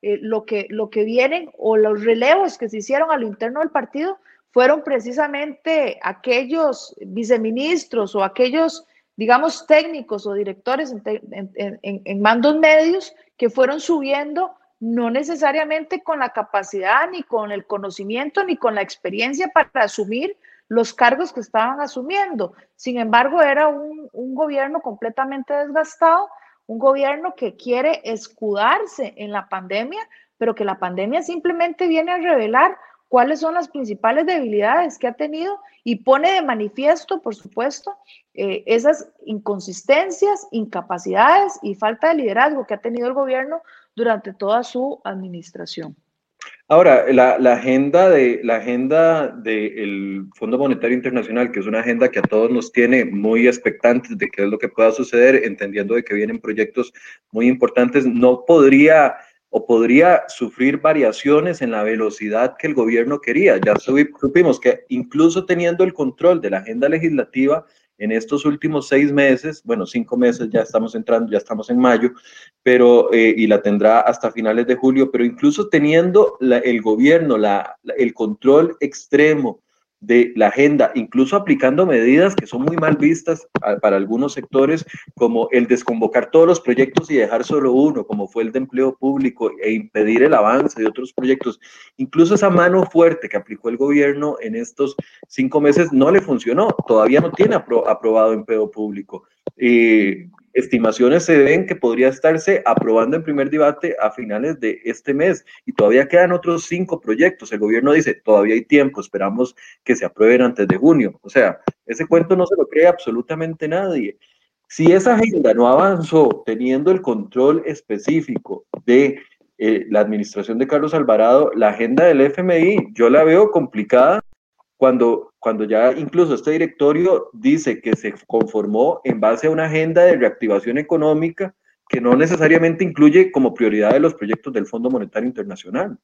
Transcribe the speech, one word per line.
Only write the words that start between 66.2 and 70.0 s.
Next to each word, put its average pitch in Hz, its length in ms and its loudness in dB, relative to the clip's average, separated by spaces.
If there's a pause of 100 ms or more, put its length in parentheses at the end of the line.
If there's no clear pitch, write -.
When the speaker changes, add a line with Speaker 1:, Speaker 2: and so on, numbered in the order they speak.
Speaker 2:
de 104 80 -6
la 95 80 -4
agenda 113 320 -4
legislativa 151 760 -2 (320)
en 107 140 -4
estos 113 340 -4
últimos 147 440 -4
seis 143 240 2
meses, 131 500 0
bueno, 113 220 -4
cinco 120 320 -6